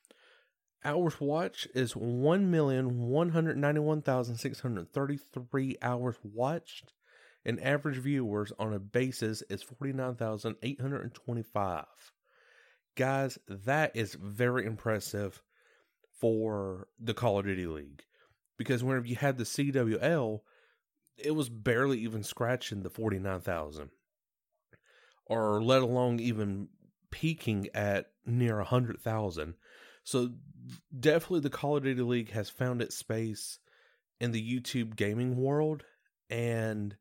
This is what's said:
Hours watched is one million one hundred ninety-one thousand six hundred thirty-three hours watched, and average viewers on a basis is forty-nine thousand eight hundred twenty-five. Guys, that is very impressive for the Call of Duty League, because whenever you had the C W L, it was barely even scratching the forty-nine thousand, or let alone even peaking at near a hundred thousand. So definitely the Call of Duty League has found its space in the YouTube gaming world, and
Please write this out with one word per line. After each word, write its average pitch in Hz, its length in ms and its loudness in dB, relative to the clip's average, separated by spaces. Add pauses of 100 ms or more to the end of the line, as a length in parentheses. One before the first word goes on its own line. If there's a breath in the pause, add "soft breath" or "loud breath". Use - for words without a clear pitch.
(840 soft breath)
Hours 160 340 2
watched 156 560 -2
is 123 220 0
one 139 540 4
million 131 580 4
one 160 220 4
hundred 160 260 2
ninety-one 151 460 2
thousand 123 340 2
six 120 240 -6
hundred 101 320 -4
thirty-three 135 880 -4
hours 123 420 -2
watched, 123 680 -4 (500 soft breath)
and 117 200 -2
average 143 340 0
viewers 120 600 0
on 107 160 -2
a 101 40 0
basis 110 720 0
is 101 140 -6
forty-nine 131 540 -4
thousand 110 460 -4
eight 139 180 -4
hundred 131 340 -4
twenty-five. 101 720 -2 (1120 soft breath)
Guys, 135 420 0 (100)
that 123 480 0
is 110 180 -2
very 104 520 0
impressive 104 720 -2 (800 soft breath)
for 104 680 0 (120)
the 113 140 -2
Call 107 240 2
of 98 80 0
Duty 92 200 0
League, 73 360 -8 (560 soft breath)
because 120 260 0
whenever 127 220 0
you 120 100 -4
had 139 220 2
the 113 80 -2
C 139 240 0
W 120 320 2
L, 123 420 2 (720 soft breath)
it 123 140 -2
was 151 180 0
barely 120 520 2
even 110 220 -4
scratching 117 600 -2
the 90 80 -6
forty-nine 98 500 -2
thousand, 76 480 -6 (1400 soft breath)
or 107 380 2
let 131 180 6
alone 123 400 4
even 107 480 0 (420)
peaking 117 600 0
at 101 360 0 (180)
near 117 340 4
a 95 40 0
hundred 123 360 2
thousand. 90 540 -2 (520 loud breath)
So 123 260 0 (640)
definitely 160 420 4
the 135 100 0
Call 147 280 0
of 135 60 -2
Duty 127 180 2
League 120 300 0
has 104 180 -4
found 123 320 -2
its - 120 -6
space - 640 -4 (640 soft breath)
in 120 120 0
the 113 280 -2
YouTube 117 360 -4
gaming 113 380 0
world, 147 480 0 (460 soft breath)
and 110 720 -2